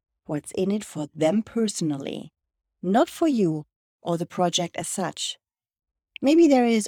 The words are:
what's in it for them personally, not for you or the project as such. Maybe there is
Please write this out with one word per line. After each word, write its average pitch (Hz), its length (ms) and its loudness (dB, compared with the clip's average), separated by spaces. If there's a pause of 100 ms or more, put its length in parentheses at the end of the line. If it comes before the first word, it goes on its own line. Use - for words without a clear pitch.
(260)
what's 151 260 -8
in 185 180 -2
it 208 160 -4
for 151 300 -10
them 160 260 2
personally, 190 920 -6 (520)
not 214 260 2
for - 180 -2
you 175 380 0 (380)
or 170 160 -2
the 170 80 -4
project 175 500 -2
as 170 100 -8
such. - 520 -8 (840)
Maybe 320 260 6
there 262 180 6
is 226 220 2